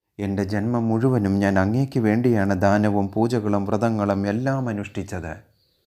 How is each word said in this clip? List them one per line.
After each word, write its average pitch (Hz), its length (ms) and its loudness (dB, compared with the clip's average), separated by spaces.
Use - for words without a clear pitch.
എൻ്റെ 98 240 -2
ജന്മം 113 440 -2
മുഴുവനും 110 520 2
ഞാൻ 98 200 4
അങ്ങേക്ക് 127 400 0
വേണ്ടിയാണ് 107 600 2
ദാനവും 101 500 2
പൂജകളും 104 540 0
വ്രതങ്ങളും 101 600 -2
എല്ലാം 127 420 -4
അനുഷ്ഠിച്ചത്. 95 680 -8